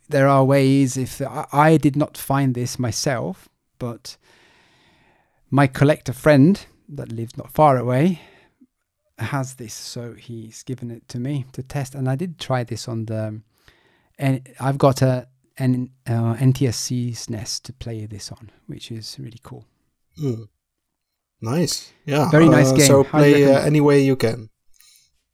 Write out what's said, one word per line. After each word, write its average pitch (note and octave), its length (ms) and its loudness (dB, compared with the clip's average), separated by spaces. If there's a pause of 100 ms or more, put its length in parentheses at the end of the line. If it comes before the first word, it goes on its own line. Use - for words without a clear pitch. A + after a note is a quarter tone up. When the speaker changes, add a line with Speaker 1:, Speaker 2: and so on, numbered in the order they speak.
Speaker 1:
there C#3 200 2
are C3+ 180 4
ways C3+ 500 2
if, C3 260 -8
I, C3 300 -8
I D3+ 260 4
did C#3 180 2
not D3 220 -4
find C3+ 360 -2
this A#2+ 240 -6
myself, B2+ 720 -6 (300)
but - 360 -12 (1300)
my C#3 180 2
collector C#3 460 0
friend D3+ 500 4 (260)
that C3 220 -14
lives A2+ 240 -12
not - 160 -16
far D3 260 4
away C3 440 0 (960)
has C3 380 -6
this, A2 180 -16
so A#2+ 400 -14
he's A2+ 500 -18
given A#2+ 280 -10
it - 160 -18
to A#2+ 120 -10
me C3+ 340 -4
to C3 100 -12
test. C#3 320 -10
And C3 140 -4
I C3 60 -2
did E3+ 220 -8
try B2+ 260 -4
this A2+ 240 -10
on A2+ 180 -8
the, A2 360 -8 (760)
and C3+ 280 -2 (120)
I've C#3 180 -2
got C#3 240 2
a, B2+ 260 0 (300)
an, B2+ 320 0 (180)
uh, A#2 320 0
N C3 140 4
T C3 140 0
S A2 100 -2
C A#2+ 360 -6
snes A2+ 480 -10
to - 120 -18
play A2 320 -12
this G#2 260 -14
on, - 200 -20 (160)
which - 240 -16
is A2 260 -14
really A#2+ 240 -16
cool. A#2+ 240 -20 (520)
Speaker 2:
Hmm. B2 260 -6 (1000)
Nice. C#3+ 460 -6 (140)
Yeah. C#3+ 260 -2
Speaker 1:
Very D#3+ 180 6
nice D3 220 6
Speaker 2:
Uh, C3 60 4
Speaker 1:
game. C#3+ 100 6
Speaker 2:
so C#3 160 6
Speaker 1:
Highly D3 280 4
Speaker 2:
play, C#3+ 120 6
uh, C#3 40 6
Speaker 1:
recommend. C#3 200 4
Speaker 2:
any D3+ 140 2
way C#3+ 220 4
you C3+ 120 2
can. A2+ 340 -4 (840)